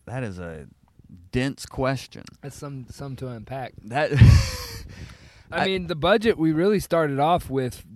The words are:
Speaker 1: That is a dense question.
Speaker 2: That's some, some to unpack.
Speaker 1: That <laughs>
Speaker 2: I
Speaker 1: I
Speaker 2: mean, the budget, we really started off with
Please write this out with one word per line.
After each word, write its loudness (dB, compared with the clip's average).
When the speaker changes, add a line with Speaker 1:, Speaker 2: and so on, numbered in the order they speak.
Speaker 1:
That -10
is -10
a -12
dense -4
question. -6
Speaker 2:
That's -16
some, -14
some -14
to -10
unpack. -12
Speaker 1:
That -4
<laughs> 2
Speaker 2:
I -2
Speaker 1:
I 2
Speaker 2:
mean, -2
the -6
budget, 2
we 4
really 2
started 0
off 2
with -4